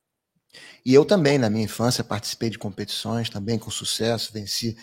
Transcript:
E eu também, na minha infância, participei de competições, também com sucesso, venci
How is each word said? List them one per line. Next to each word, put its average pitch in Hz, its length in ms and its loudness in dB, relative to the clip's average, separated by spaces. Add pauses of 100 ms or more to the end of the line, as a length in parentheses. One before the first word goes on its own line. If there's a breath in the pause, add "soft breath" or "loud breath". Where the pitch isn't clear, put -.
(840 loud breath)
E 127 80 4
eu 147 120 10
também, 143 320 4
na 117 120 4
minha 110 160 0
infância, 117 380 -2
participei - 460 -6
de 101 80 -10
competições, 110 720 -6
também 107 280 -4
com 110 120 -8
sucesso, - 640 -4
venci 110 500 -6